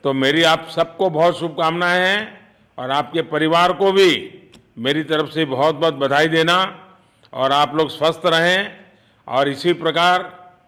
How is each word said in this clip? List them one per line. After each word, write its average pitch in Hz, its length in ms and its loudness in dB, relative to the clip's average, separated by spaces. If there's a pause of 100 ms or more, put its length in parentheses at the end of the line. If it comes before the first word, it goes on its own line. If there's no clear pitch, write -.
तो 139 100 0
मेरी 135 300 2
आप 160 320 2
सबको 165 340 -2
बहुत 170 300 2
शुभकामनाएं 175 680 -2
हैं 208 440 -6 (260)
और 127 140 -6
आपके 147 300 -2
परिवार 165 520 2
को 196 180 0
भी 175 440 2 (420)
मेरी 143 260 -2
तरफ 151 260 -2
से 156 160 -2
बहुत-बहुत 147 480 0
बधाई 139 340 2
देना 175 600 0 (460)
और 135 180 0
आप 147 240 2
लोग 156 140 0
स्वस्थ 160 360 -2
रहें 180 520 0 (500)
और 139 220 0
इसी 151 240 -2
प्रकार 170 680 0 (280)